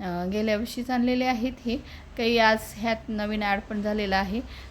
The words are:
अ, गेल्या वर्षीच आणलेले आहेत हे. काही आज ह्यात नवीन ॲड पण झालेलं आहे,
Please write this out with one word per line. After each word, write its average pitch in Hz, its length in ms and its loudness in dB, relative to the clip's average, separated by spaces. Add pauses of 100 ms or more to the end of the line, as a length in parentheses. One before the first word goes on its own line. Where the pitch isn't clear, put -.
अ, 180 260 -4
गेल्या 214 300 2
वर्षीच 240 340 -6
आणलेले 247 340 2
आहेत 254 280 0 (120)
हे. 240 120 0 (400)
काही 233 220 4
आज 220 200 6 (160)
ह्यात 226 220 0 (120)
नवीन 214 340 -2
ॲड 202 180 2
पण 208 220 -4
झालेलं 208 340 2
आहे, 196 240 0 (300)